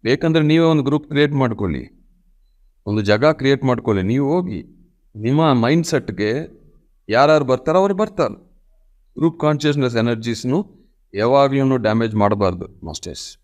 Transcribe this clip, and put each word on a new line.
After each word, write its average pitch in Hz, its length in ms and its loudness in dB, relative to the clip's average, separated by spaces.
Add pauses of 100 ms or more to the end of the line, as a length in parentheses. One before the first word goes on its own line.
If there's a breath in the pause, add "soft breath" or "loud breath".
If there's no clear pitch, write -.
ಬೇಕಂದ್ರೆ 156 400 2
ನೀವೇ 160 220 4
ಒಂದು 156 180 2
ಗ್ರೂಪ್ 151 260 -2
ಕ್ರಿಯೇಟ್ 147 220 2
ಮಾಡ್ಕೊಳ್ಳಿ, 104 760 -4 (800)
ಒಂದು 104 160 -2
ಜಾಗ 104 240 2
ಕ್ರಿಯೇಟ್ 139 380 2
ಮಾಡ್ಕೊಳ್ಳಿ, 113 400 0
ನೀವು 139 300 0
ಹೋಗಿ. 180 580 -6 (240)
ನಿಮ್ಮ 135 380 2
ಮೈಂಡ್ಸೆಟ್‌ಗೆ 123 1080 -2 (480)
ಯಾರ್ಯಾರು 143 360 4
ಬರ್ತಾರೋ 127 340 0
ಅವ್ರು 196 160 0
ಬರ್ತಾರೆ. 190 380 -4 (840)
ಗ್ರೂಪ್ 160 220 -2
ಕಾನ್ಷಿಯಸ್ನೆಸ್ 147 560 0
ಎನರ್ಜೀಸ್‌ನು 117 920 -4 (240)
ಯಾವಾಗ್ಲೂ 135 640 2
ಡ್ಯಾಮೇಜ್ 110 380 0
ಮಾಡಬಾರ್ದು 101 680 -2
ಮಾಸ್ಟರ್ಸ್. - 580 -14